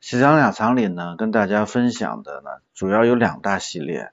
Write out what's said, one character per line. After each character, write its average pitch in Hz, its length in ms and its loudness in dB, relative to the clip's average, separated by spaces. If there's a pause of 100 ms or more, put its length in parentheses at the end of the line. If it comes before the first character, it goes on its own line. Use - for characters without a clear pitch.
喜 - 180 -4
藏 143 180 6
雅 131 140 4
藏 110 240 0
里 117 140 2
呢， 87 280 -8
跟 110 140 -2
大 107 160 2
家 104 180 0
分 120 280 0
享 64 320 -6
的 71 160 -14
呢， 71 100 -16 (240)
主 95 160 -4
要 110 140 4
有 120 100 4
两 113 260 0
大 98 200 -2
系 - 180 -10
列。 71 340 -8